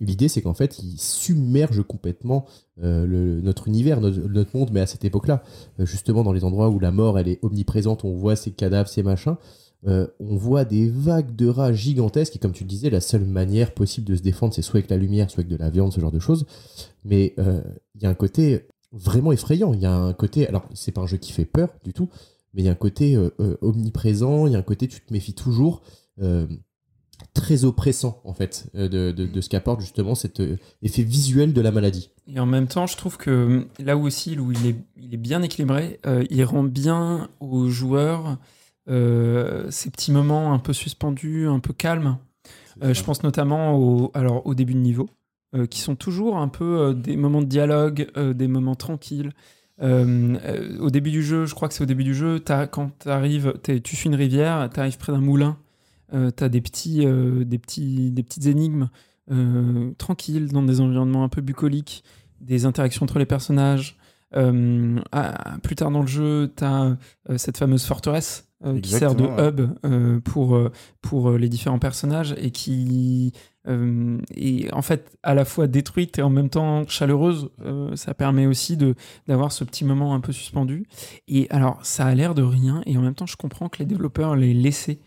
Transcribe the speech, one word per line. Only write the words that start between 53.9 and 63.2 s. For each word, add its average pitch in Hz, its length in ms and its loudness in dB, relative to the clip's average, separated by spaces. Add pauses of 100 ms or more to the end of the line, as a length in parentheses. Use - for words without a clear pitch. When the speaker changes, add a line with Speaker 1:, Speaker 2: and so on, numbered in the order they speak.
Speaker 2:
suis - 120 -2
une 147 60 2
rivière, 143 560 2
t'arrives 135 280 -4
près - 140 -6
d'un 139 80 0
moulin, 143 380 2 (560)
euh, 127 160 0
t'as 131 180 0
des 120 120 2
petits, 151 460 -2
euh, 127 380 2
des 123 140 -2
petits, 131 520 -4
des 123 120 -2
petites 139 240 -6
énigmes, 147 420 2 (420)
euh, 123 680 0
tranquilles, 156 540 -4
dans 143 100 2
des 131 180 4
environnements 131 440 2
un 127 40 0
peu 135 140 -6
bucoliques, 143 600 -4 (360)
des 123 260 0
interactions 131 380 0
entre 147 140 0
les 139 80 2